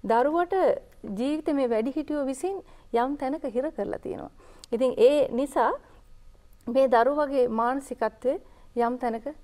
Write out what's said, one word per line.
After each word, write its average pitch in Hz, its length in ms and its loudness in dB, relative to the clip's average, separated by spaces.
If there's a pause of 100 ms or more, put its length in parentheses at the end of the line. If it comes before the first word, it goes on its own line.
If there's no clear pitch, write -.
දරුවට 294 500 2 (600)
ජීවිතේ 302 380 -2
මේ 262 160 0
වැඩිහිටියෝ 277 560 -2
විසින් 349 300 -4 (360)
යම් 254 240 0
තැනක 277 280 -6
හිර 262 260 -4
කරලා - 280 -6
තියෙනවා. - 320 -10 (420)
ඉතින් 247 240 0
ඒ 277 340 6
නිසා 269 420 0 (960)
මේ 262 220 2
දරුවගේ 262 600 2
මානසිකත්වය 240 840 -2 (440)
යම් 240 220 0
තැනක 226 260 -4 (200)